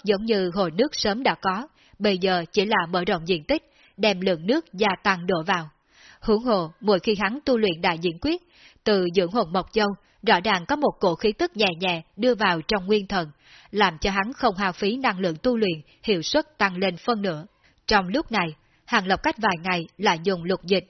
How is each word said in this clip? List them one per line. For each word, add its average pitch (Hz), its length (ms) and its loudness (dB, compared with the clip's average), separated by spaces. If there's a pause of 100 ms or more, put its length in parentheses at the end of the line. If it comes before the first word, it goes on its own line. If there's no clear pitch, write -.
giống 202 200 0
như 196 300 2
hồ 196 160 0
nước 208 220 2
sớm 220 300 -2
đã 220 120 2
có, 196 340 -4 (300)
bây 202 200 2
giờ 180 340 0
chỉ 202 120 2
là 202 240 0
mở 175 160 -2
rộng 175 240 -2
diện 170 160 -2
tích, 302 180 0 (340)
đem 202 240 0
lượng 175 260 0
nước 285 260 2
gia 202 180 0 (120)
tăng 180 240 0
đổ 175 200 0
vào. 175 220 -2 (520)
Huống 220 220 0
hồ, 196 280 0 (100)
mỗi 196 200 2
khi 214 180 0
hắn 208 260 -2
tu 254 140 2
luyện 185 220 0
đại 175 180 0
diện 165 220 -4
quyết, 330 220 -2 (420)
từ 196 300 2
dưỡng 175 160 2
hồn 190 220 -2
Mộc 180 200 -4
Châu, 214 160 2 (380)
rõ 196 180 6
ràng 185 220 0
có 285 100 0
một 294 240 2
cổ 175 140 4
khí 214 180 0
tức 349 240 -4
nhẹ 208 100 2 (140)
nhẹ 175 220 -2 (140)
đưa 240 180 2
vào 190 340 0
trong 196 180 -2
nguyên 202 200 0
thần, 180 220 -2 (420)
làm 190 280 2
cho 202 120 -2
hắn 196 220 -2
không 226 240 0
hao 190 160 -2
phí 208 240 -2
năng 233 240 -2
lượng 175 220 -2
tu 254 140 2
luyện, 185 240 0 (220)
hiệu 185 200 0
suất - 360 -2
tăng 196 180 0
lên 185 200 -2
phân 220 260 -2
nửa. 160 240 -6 (400)
Trong 196 220 2
lúc 247 240 -2
này, 175 220 0 (300)
Hàng 208 220 0
Lập 190 160 2
cách 311 160 0
vài 208 240 0
ngày 175 240 -2 (120)
lại 190 260 2
dùng 180 200 -2
lục 180 200 -2
dịch 180 260 0